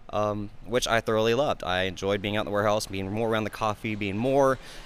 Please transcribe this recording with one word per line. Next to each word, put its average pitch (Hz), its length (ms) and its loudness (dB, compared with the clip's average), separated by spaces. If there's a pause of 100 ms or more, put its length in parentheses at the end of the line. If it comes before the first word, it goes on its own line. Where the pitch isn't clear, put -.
(120)
um, 104 380 0 (160)
which 120 220 0
I 113 140 2
thoroughly 110 320 2
loved. 131 300 0
I 92 200 0
enjoyed 95 380 0
being 101 160 -2
out 107 40 0
in 87 40 -2
the 95 60 -6
warehouse, 104 340 2
being 95 260 -4
more 110 180 0
around 110 160 2
the 104 40 -4
coffee, 110 460 -2
being 101 220 -2
more 135 420 4 (260)